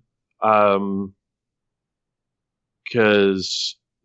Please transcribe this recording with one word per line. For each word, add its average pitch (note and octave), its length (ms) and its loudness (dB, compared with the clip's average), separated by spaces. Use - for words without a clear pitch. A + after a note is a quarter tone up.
um, G2+ 720 0
'cause G2+ 800 0